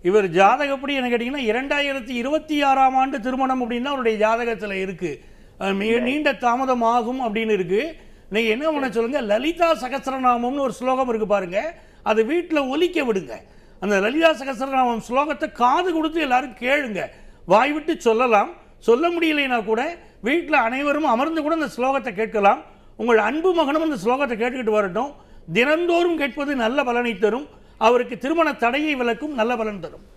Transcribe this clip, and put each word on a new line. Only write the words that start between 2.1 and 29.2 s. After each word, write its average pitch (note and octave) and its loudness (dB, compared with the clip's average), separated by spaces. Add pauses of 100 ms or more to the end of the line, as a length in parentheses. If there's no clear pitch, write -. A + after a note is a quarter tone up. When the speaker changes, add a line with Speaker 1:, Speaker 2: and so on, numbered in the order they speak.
Speaker 1:
இருபத்தி D4 -2
ஆறாம் C4+ 2
ஆண்டு C4 0
திருமணம் C4 -2
அப்படின்னு A#3+ -4
தான் C#4+ -4
அவருடைய A3+ 0
ஜாதகத்துல A3+ -2 (140)
இருக்கு. F3+ -8 (480)
அஹ், G3 -2
மிக G#3 -2
Speaker 2:
சரி. A#3+ 0
Speaker 1:
நீண்ட C#4+ 0
தாமதம் B3 0
ஆகும் B3 -2
அப்படின்னு A3 0
இருக்கு. F#3+ 0 (480)
நீங்க A3+ 0
என்ன D4 -6
பண்ண C4+ -2
சொல்லுங்க, A#3 -2
லலிதா D#4 0
சகஸ்ரநாமம்னு B3+ 0
ஒரு G#3+ -4
ஸ்லோகம் B3+ 0
இருக்கு G#3+ -2
பாருங்க, F#3+ 0 (440)
அதை A3 2
வீட்டுல D#4+ 0
ஒலிக்க D#4+ 0 (100)
விடுங்க. F#3 -4 (460)
அந்த G3 2
லலிதா D4+ 4
சகஸ்ரநாமம் C4 -2
ஸ்லோகத்தை C#4+ -2
காது D#4+ 2
கொடுத்து D#4+ 0
எல்லாரும் B3+ 0
கேளுங்க. B3+ 0 (440)
வாய் A#3+ 4
விட்டு D#4 -4
சொல்லலாம், A#3 4 (360)
சொல்ல B3 6 (100)
முடியலைன்னா C#4+ 0
கூட A3 -2 (420)
வீட்டுல D4 0 (120)
அனைவரும் C#4+ 0
அமர்ந்து D#4 0
கூட D4+ 0
அந்த D4+ -2
ஸ்லோகத்தை B3+ -2
கேட்கலாம். G#3+ 2 (420)
உங்கள் A3+ 4
அன்பு D4+ 2
மகனும் D#4 2
அந்த D4 -2
ஸ்லோகத்தை B3 0
கேட்டுக்கிட்டு A#3+ -2
வரட்டும். G#3 -2 (440)
தினந்தோறும் E4+ 2
கேட்பது C#4+ -2
நல்ல B3+ 0
பலனை A#3+ 0
தரும். A3 0 (300)
அவருக்கு A#3+ 2
திருமண D#4 0
தடையை C#4+ 0
விலக்கும், B3 -4